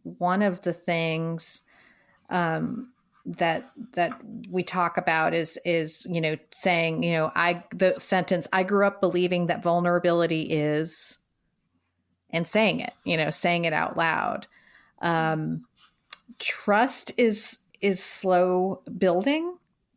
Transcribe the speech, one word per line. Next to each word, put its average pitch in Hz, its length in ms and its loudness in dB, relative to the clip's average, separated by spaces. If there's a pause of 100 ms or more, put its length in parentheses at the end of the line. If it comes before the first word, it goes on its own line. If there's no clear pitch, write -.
one 180 400 -2
of 185 200 0
the 175 100 -2
things, 165 960 -4 (640)
um, 170 600 -4 (340)
that, 170 440 -2 (220)
that 170 260 -2 (300)
we 180 140 -2
talk 175 340 -2
about 165 380 0
is, 165 320 -2
is, 165 400 -2
you 170 160 -2
know, 156 140 0 (140)
saying, 165 520 0
you 170 100 2
know, 160 240 2
I, 175 260 2 (120)
the 185 260 2
sentence, 180 500 0
"I 190 120 2
grew 196 240 2
up 196 160 -2
believing 180 460 2
that - 140 -2
vulnerability 170 840 2
is," 151 720 -2 (1120)
and 165 180 -2
saying 214 320 2
it, - 140 -10 (100)
you 165 140 0
know, 151 100 0
saying 170 380 0
it 156 80 0
out 160 240 -2
loud. 160 480 -2 (560)
Um, 160 640 0 (720)
trust - 800 0
is, 220 400 2 (240)
is 196 200 2
slow 185 800 2 (160)
building. 277 580 2 (400)